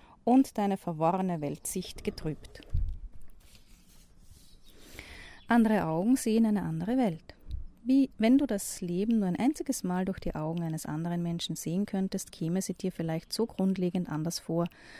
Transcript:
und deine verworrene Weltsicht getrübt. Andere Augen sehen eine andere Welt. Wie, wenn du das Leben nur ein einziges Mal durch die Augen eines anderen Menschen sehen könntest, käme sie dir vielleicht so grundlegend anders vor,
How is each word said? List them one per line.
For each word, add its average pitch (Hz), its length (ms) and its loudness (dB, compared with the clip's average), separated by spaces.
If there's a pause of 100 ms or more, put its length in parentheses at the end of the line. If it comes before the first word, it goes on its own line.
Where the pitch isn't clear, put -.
(240)
und 262 320 6
deine 202 220 0
verworrene 170 640 0
Weltsicht - 600 -6
getrübt. - 580 -8 (2750)
Andere 220 380 6
Augen 180 320 4
sehen 220 300 4
eine 208 160 2
andere 170 340 -2
Welt. 202 380 0 (500)
Wie, 262 340 4
wenn 233 200 6
du 285 80 2
das - 340 -4
Leben 196 400 0
nur 190 80 2
ein 180 100 0
einziges 277 460 -2
Mal 180 220 0
durch 190 120 -4
die - 160 -4
Augen 160 280 -4
eines 160 240 -6
anderen 170 360 -4
Menschen 170 320 -4
sehen 180 320 -2
könntest, 190 460 -4
käme 170 300 -2
sie - 120 -6
dir 185 160 -6
vielleicht 165 420 -6
so 226 140 0
grundlegend 185 640 0
anders 156 320 -4
vor, 170 260 -2 (340)